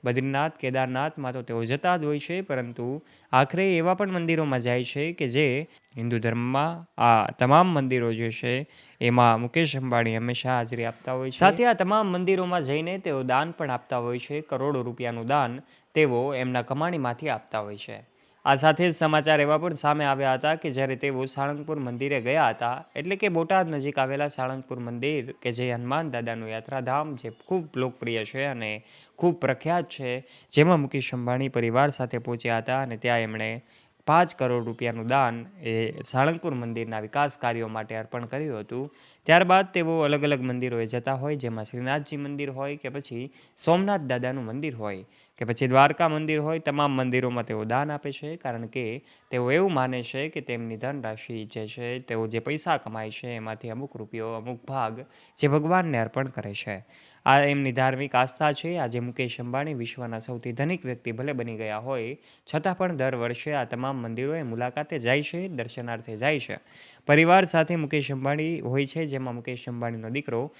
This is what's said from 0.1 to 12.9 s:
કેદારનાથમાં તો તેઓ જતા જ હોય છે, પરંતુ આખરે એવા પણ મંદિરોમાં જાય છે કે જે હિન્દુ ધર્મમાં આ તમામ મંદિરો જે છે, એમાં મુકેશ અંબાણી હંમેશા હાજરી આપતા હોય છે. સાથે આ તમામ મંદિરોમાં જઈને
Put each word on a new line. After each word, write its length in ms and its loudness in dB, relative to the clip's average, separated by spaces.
કેદારનાથમાં 760 -2
તો 100 -6
તેઓ 220 -2
જતા 320 2
જ 80 -2
હોય 140 0
છે, 220 -4
પરંતુ 640 -4
આખરે 440 4
એવા 180 4
પણ 180 0
મંદિરોમાં 480 2
જાય 240 0
છે 280 -4
કે 160 -2
જે 400 2
હિન્દુ 220 0
ધર્મમાં 840 0
આ 280 8
તમામ 360 8
મંદિરો 460 2
જે 180 -2
છે, 380 -4
એમાં 400 6
મુકેશ 360 0
અંબાણી 400 0
હંમેશા 400 -2
હાજરી 280 -2
આપતા 280 -6
હોય 180 -4
છે. 80 -10
સાથે 280 6
આ 60 6
તમામ 340 2
મંદિરોમાં 560 2
જઈને 360 -2